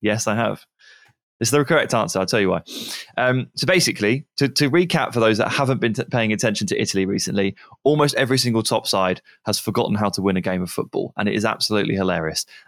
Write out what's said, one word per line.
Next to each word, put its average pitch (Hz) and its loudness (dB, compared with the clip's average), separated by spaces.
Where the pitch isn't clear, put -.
Yes, 107 -2
I 107 0
have. 110 -2
It's 117 -2
the 143 4
correct 151 2
answer. 107 0
I'll 95 0
tell 110 0
you 98 2
why. 85 0
Um, 127 0
so - -4
basically, 123 2
to, 139 2
to 143 0
recap 170 2
for 120 -2
those 110 4
that - 0
haven't 131 0
been 117 2
t-, - -4
paying 113 0
attention 107 -2
to - -2
Italy 98 0
recently, 98 -2
almost 147 4
every 131 2
single 113 2
top 110 -2
side 92 0
has 107 -2
forgotten 110 -2
how 104 0
to 95 -4
win 95 0
a 92 0
game 92 -2
of 87 -6
football, - -6
and 104 -2
it 101 0
is 107 0
absolutely 107 -2
hilarious. 87 -2